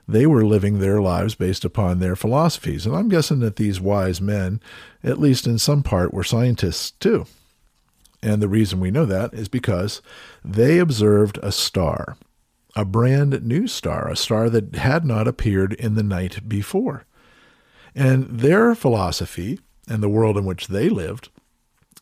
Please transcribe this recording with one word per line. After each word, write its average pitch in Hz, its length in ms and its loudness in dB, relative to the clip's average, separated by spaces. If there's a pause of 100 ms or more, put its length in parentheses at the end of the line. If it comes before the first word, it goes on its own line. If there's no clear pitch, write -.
They 110 180 4
were 135 200 6
living 104 340 2
their 98 220 2
lives 92 340 0
based 92 280 -2
upon 90 360 0
their 92 160 0
philosophies. 127 720 -2
And 113 80 -2
I'm 208 140 0
guessing 156 320 2
that 110 160 -2
these 101 220 -2
wise 95 400 0
men, 98 400 -2 (440)
at - 160 -2
least 135 260 2
in 117 140 0
some 143 240 2
part, 90 300 0
were 92 100 -2
scientists 113 680 -2
too. - 360 0 (960)
And 104 180 2
the 104 60 2
reason 101 320 2
we 92 100 0
know 143 160 0
that 98 280 -2
is 107 140 -10
because 101 540 -4 (420)
they 123 360 2
observed 107 640 4
a 101 80 -4
star, - 680 -4 (580)
a 107 100 -2
brand 127 600 2
new 156 220 0
star, - 420 -6
a - 60 -6
star 113 340 0
that 113 260 0
had 160 300 0
not 113 220 0
appeared 98 460 0
in 113 220 -2
the 110 80 0
night 95 460 -4
before. 143 560 -4 (880)
And 131 460 0
their 196 360 4
philosophy 101 840 -2 (280)
and 110 140 -4
the 104 80 0
world 110 280 2
in 101 80 -2
which 92 220 -6
they 110 220 0
lived 104 400 -6 (720)